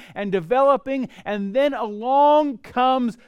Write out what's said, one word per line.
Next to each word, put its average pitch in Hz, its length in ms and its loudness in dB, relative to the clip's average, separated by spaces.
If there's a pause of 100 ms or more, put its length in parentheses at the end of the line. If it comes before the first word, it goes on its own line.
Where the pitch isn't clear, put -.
(140)
and 202 160 -6
developing. 262 760 0 (160)
And 202 280 -6
then 277 220 0
along 262 840 2
comes 254 680 -2